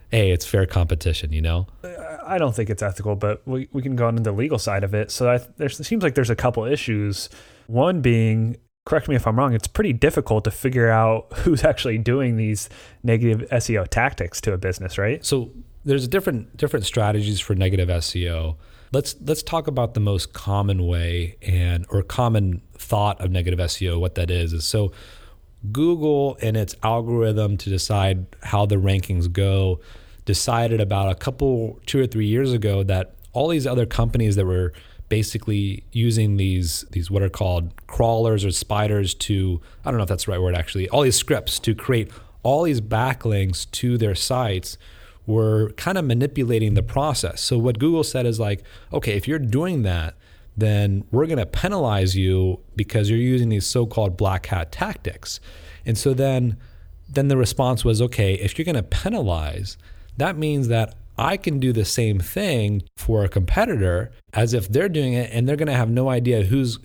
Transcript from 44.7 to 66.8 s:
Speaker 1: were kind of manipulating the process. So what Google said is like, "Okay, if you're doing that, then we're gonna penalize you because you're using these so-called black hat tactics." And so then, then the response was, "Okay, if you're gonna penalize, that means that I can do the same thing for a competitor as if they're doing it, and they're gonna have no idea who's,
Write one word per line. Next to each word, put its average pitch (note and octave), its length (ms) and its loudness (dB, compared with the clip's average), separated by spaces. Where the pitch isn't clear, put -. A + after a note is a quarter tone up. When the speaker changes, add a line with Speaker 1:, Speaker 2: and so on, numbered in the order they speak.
Speaker 1:
were A2 460 4
kind F#3+ 220 -2
of F3 100 0
manipulating A#2 680 2
the A2+ 80 4
process. C3+ 580 -2
So B2 200 0
what A#2 180 2
Google D#3+ 260 0
said B2+ 220 -4
is A2+ 140 0
like, G#2 240 -2
"Okay, - 240 -2
if G2+ 120 -4
you're D#3 100 -2
doing C#3+ 460 0
that, E2+ 320 -2
then G#2 540 2
we're C#3+ 160 2
gonna C3+ 180 0
penalize A2 680 0
you F#2+ 460 0
because G#2+ 360 0
you're A2+ 80 2
using B2 300 2
these G#2 180 0
so-called G#2+ 500 0
black F#2+ 300 0
hat F2 240 -4
tactics." - 680 -8
And A2+ 140 0
so C3+ 160 2
then, B2+ 420 0
then C#3 200 0
the C3+ 100 4
response B2+ 480 2
was, A2+ 160 4
"Okay, G#2+ 380 2
if - 180 -4
you're D#3+ 80 -4
gonna D3+ 160 0
penalize, F#2 960 -2
that E3 180 0
means D3 340 0
that A2+ 260 0
I E3 220 0
can D3+ 220 -2
do C3 140 2
the G#2+ 120 2
same G#2+ 340 0
thing A2 640 0
for G#2+ 260 2
a F#2 60 2
competitor G2+ 840 2
as A#2 220 2
if G2 120 -2
they're D3+ 220 2
doing C#3 240 0
it, A#2+ 180 0
and A#2 160 2
they're D3 80 0
gonna D3+ 180 0
have A#2 180 2
no B2+ 180 2
idea A#2+ 360 2
who's, B2 400 2